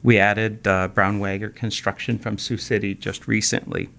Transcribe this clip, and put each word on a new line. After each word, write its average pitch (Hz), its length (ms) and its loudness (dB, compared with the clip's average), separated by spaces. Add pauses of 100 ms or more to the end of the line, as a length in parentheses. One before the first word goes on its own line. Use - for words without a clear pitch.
we 120 140 6
added, 107 500 2
uh, 92 220 2
Brown 101 300 2
Wager 98 300 -2
Construction - 680 -4
from 107 200 -4
Sioux - 200 -6
City 101 380 -2
just - 320 -10
recently. - 720 -2